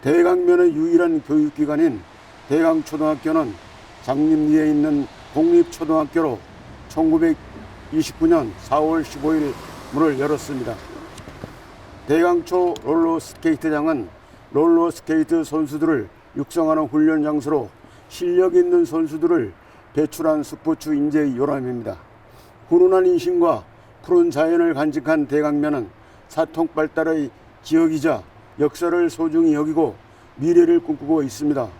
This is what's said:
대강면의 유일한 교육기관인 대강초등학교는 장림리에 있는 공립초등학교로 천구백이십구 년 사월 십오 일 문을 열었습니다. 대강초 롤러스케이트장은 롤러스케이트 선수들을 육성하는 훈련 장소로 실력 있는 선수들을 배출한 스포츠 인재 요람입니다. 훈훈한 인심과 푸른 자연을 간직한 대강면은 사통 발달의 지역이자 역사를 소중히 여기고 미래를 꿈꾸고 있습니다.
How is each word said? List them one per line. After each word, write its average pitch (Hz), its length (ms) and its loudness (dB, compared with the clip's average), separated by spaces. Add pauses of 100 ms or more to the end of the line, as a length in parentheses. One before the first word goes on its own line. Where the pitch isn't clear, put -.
대강면의 349 720 2
유일한 165 480 2
교육기관인 151 760 0 (500)
대강초등학교는 156 1040 0 (500)
장림리에 151 680 2
있는 147 340 2 (300)
공립초등학교로 160 1040 2 (500)
천구백이십구 - 1400 -2
년 151 240 2 (120)
사월 156 400 0
십오 147 300 -4
일 151 200 -2 (400)
문을 147 260 0
열었습니다. 135 560 -4 (1300)
대강초 175 680 0 (100)
롤러스케이트장은 156 1300 -2 (440)
롤러스케이트 165 920 0
선수들을 147 640 -2 (260)
육성하는 156 500 -2
훈련 156 360 2
장소로 147 480 -2 (400)
실력 359 460 0
있는 175 280 4
선수들을 156 680 -2 (400)
배출한 156 500 -2
스포츠 156 500 -6
인재 147 440 0
요람입니다. 127 600 -4 (680)
훈훈한 370 380 4
인심과 349 580 0 (400)
푸른 175 260 4
자연을 165 440 0
간직한 147 540 -2
대강면은 147 600 -2 (400)
사통 160 400 -4
발달의 156 600 -2 (340)
지역이자 156 580 0 (380)
역사를 170 500 0
소중히 160 440 0
여기고 151 420 -2 (400)
미래를 170 460 4
꿈꾸고 151 420 -2
있습니다. 135 460 -4 (100)